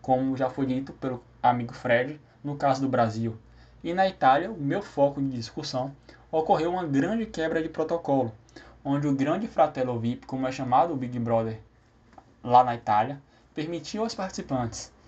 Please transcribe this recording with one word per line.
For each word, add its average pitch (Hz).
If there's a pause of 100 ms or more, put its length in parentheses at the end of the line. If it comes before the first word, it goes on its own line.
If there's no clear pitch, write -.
como 131
já 131
foi 135
dito 131
pelo 127 (200)
amigo 123
Fred, 127 (240)
no 143
caso 139
do 135
Brasil. 113 (440)
E 170
na 190
Itália, 180
o 190
meu 156
foco 143
de 135
discussão, 131 (360)
ocorreu 160
uma 180
grande 170
quebra 160
de 160
protocolo, 143 (520)
onde 143
o 139
Grande 156
Fratello 131
vip, 117
como 131
é 131
chamado 135
o 143
Big 123
Brother 113 (840)
lá 123
na 123
Itália, 117 (340)
permitiu 170
aos 226
participantes 139 (160)